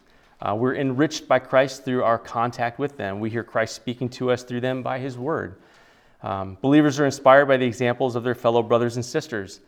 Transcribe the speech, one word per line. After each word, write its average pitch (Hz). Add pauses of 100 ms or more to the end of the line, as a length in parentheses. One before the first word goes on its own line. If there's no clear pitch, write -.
(420)
Uh, 101
we're 127
enriched 135
by 131
Christ 135
through 127
our 113
contact 120
with 143
them. 98
We 110
hear 110
Christ 113
speaking 123
to 123
us 123
through 123
them 131
by 127
his 127
word. 120 (640)
Um, 98
believers 143
are 147
inspired 139
by 135
the 127
examples 120
of 120
their 123
fellow 117
brothers 117
and 120
sisters, 107